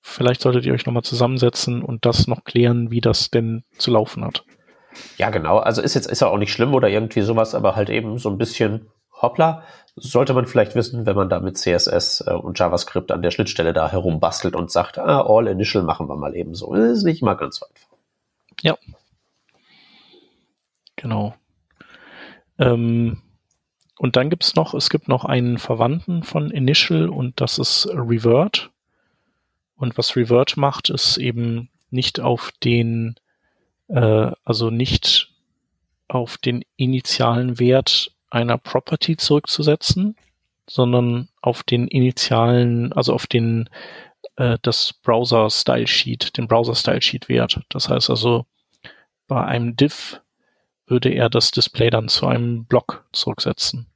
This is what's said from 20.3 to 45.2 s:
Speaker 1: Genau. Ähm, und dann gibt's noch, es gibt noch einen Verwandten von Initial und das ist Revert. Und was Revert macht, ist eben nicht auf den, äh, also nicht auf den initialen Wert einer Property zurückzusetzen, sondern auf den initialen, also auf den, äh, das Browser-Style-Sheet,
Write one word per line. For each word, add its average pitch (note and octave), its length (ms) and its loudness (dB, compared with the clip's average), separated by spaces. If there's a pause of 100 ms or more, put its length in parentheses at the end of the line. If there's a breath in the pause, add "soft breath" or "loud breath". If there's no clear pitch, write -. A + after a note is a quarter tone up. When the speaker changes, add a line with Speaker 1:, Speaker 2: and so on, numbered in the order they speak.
Speaker 1:
Genau. A2 400 -4 (1200 loud breath)
Ähm, A#2 640 0 (760)
und B2+ 180 0
dann C3+ 140 4
gibt's - 240 -2
noch, D#3+ 180 2
es - 160 -2
gibt - 200 -2
noch B2+ 180 2
einen B2 320 0
Verwandten D3+ 640 -2
von D#3 280 -4
Initial D#3 600 2
und B2+ 300 -4
das - 180 -2
ist - 340 0
Revert. A#2+ 800 2 (1040)
Und B2 220 -4
was - 180 -2
Revert B2 400 2
macht, C#3 320 0
ist - 300 0
eben A#2 500 -4 (220)
nicht B2+ 300 -2
auf B2 300 0 (140)
den, A#2 520 0 (720)
äh, A2 420 4 (140)
also A2+ 260 0
nicht - 640 0 (760)
auf A#2+ 300 -4
den B2 260 -2 (120)
initialen B2 840 0
Wert B2+ 540 2 (180)
einer A#2+ 260 2
Property - 600 -2
zurückzusetzen, D#3 1000 0 (500)
sondern B2 600 2 (140)
auf - 200 -2
den A#2+ 260 0
initialen, A#2+ 1080 2
also A#2 180 0
auf A#2+ 140 -2
den, A#2 420 0 (680 loud breath)
äh, A#2+ 260 0
das - 320 0
Browser-Style-Sheet, A#2 1400 0